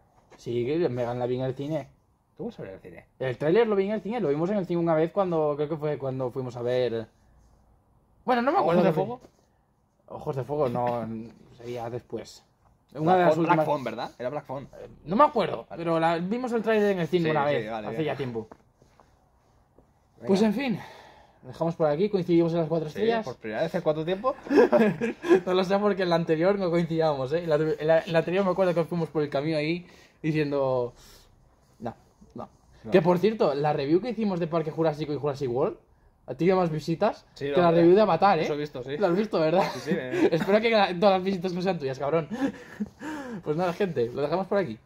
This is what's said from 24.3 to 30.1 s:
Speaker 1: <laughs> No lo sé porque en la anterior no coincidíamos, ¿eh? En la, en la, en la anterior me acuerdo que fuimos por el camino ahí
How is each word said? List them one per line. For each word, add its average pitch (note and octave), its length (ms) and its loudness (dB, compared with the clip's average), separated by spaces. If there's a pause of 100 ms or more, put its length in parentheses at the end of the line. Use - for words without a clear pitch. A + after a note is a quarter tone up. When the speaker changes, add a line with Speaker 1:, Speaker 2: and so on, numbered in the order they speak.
Speaker 1:
<laughs> B3 960 4
No F#3 80 0
lo F#3 100 2
sé G3 140 0
porque G3+ 240 0
en F3+ 80 0
la E3+ 60 4
anterior E3 420 2
no F#3 120 -2
coincidíamos, D#3+ 640 0
¿eh? F3 120 0
En E3+ 60 -6
la, D3+ 60 4
en D3+ 300 0
la, D#3+ 140 6
en E3 120 -4
la E3 60 2
anterior F3 260 0
me F#3 80 2
acuerdo F3+ 220 2
que E3+ 100 2
fuimos E3 240 -4
por D#3 140 -2
el D3 80 -4
camino D3 260 -2
ahí E3 300 -2 (360)